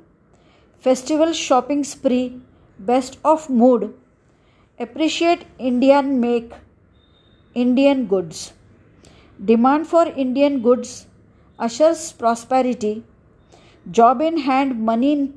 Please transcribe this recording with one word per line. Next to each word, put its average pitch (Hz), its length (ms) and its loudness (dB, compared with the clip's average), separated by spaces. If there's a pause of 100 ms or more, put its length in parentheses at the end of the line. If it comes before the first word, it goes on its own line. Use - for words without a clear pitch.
(800)
Festival 302 540 0
shopping 285 520 0
spree, 254 560 -4 (380)
best 247 400 -4 (140)
of 311 180 -2
mood. 233 420 2 (880)
Appreciate 320 680 -2 (140)
Indian 269 600 2
make, 233 340 -4 (1000)
Indian 254 520 2
goods. 180 480 -4 (960)
Demand 262 360 2
for 330 200 2 (180)
Indian 277 380 0
goods 240 440 -2 (520)
ushers 311 540 0
prosperity. 233 840 -2 (960)
Job 240 320 4
in 330 160 -2
hand, 262 420 -2
money 233 320 0
in 277 240 -2